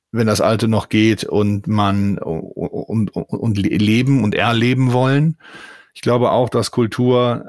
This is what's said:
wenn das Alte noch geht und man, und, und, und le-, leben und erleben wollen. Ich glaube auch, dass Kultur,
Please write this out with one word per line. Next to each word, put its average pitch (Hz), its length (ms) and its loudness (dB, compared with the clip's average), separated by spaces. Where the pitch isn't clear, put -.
wenn 113 160 0
das 98 140 0
Alte 110 260 2
noch 110 220 -2
geht 110 340 2
und 101 440 -2
man, 101 500 0
und, - 1000 -6
und, - 140 -8
und 110 280 -2
le-, 95 200 0
leben 117 460 2
und 104 120 0
erleben 120 560 0
wollen. 135 460 2
Ich - 80 -20
glaube 120 300 2
auch, 113 180 0
dass 117 220 -2
Kultur, 123 760 0